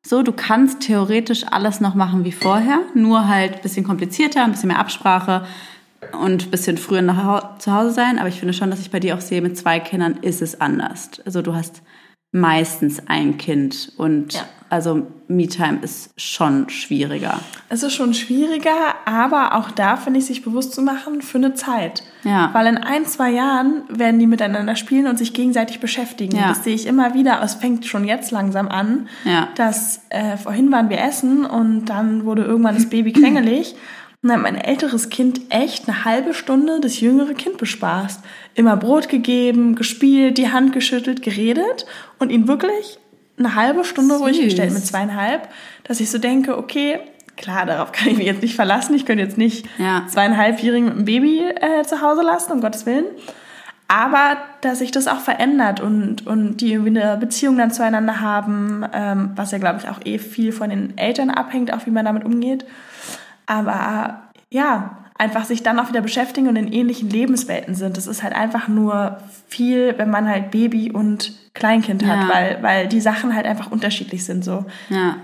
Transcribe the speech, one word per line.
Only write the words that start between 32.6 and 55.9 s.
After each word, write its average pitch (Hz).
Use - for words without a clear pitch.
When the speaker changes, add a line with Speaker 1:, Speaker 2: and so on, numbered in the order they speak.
Speaker 2:
das -
Baby 226
quengelig. 277
Und 240
dann 233
hat -
mein 196
älteres 247
Kind 254
echt -
eine -
halbe 262
Stunde 294
das 247
jüngere 269
Kind 370
bespaßt. 190
Immer 226
Brot 277
gegeben, 240
gespielt, 262
die 247
Hand 262
geschüttelt, 254
geredet 233
und 262
ihn 233
wirklich 415
eine 226
halbe 285
Stunde 285
ruhig 277
Speaker 1:
Süß. 320
Speaker 2:
gestellt 185
mit 190
zweieinhalb, 208
dass 233
ich 214
so 247
denke, 262
okay, 285
klar, 185
darauf 160
kann 214
ich 220
mich 190
jetzt 196
nicht 233
verlassen. 226
Ich 269
könnte 208
jetzt 196
nicht 220
Speaker 1:
Ja. 185
Speaker 2:
zweieinhalbjährigen 220
mit -
dem 208
Baby, 294
äh, 320
zu 302
Hause 302
lassen, 339
um 269
Gottes 220
Willen. 269
Aber 277
dass 254
sich 247
das 262
auch 262
verändert 233
und, 214